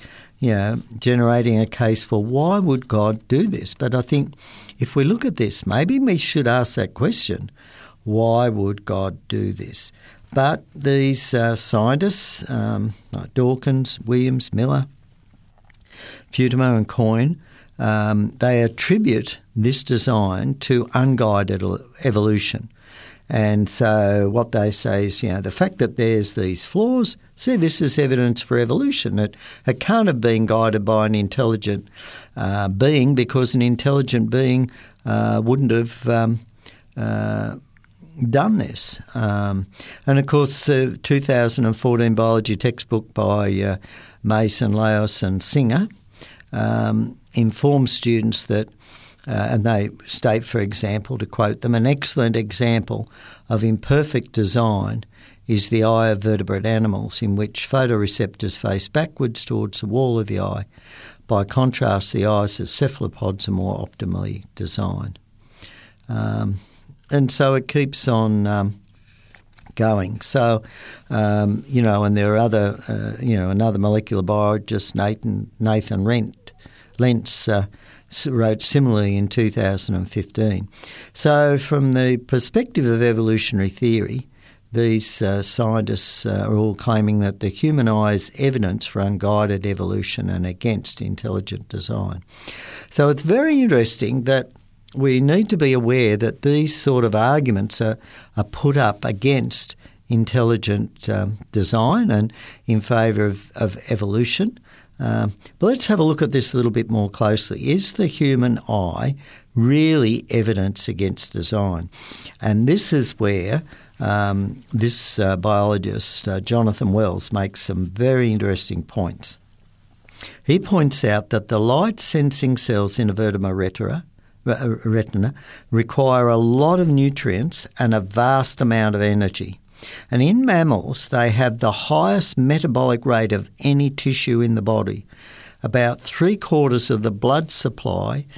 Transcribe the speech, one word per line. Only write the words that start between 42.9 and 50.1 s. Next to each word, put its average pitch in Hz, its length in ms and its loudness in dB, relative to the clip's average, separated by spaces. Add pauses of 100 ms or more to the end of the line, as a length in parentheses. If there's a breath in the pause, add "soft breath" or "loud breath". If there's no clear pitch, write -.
by, 101 380 0
uh, 98 240 -2 (460 loud breath)
Mason, 107 520 0
Laos 107 480 0
and 95 200 -2
Singer, 143 460 2 (640 loud breath)
um, 110 640 -2 (160)
informs 123 600 2
students 113 520 0
that, 110 240 -2 (580 loud breath)
uh, 107 240 -4
and 110 140 0
they 107 240 0 (160)
state, 113 400 -2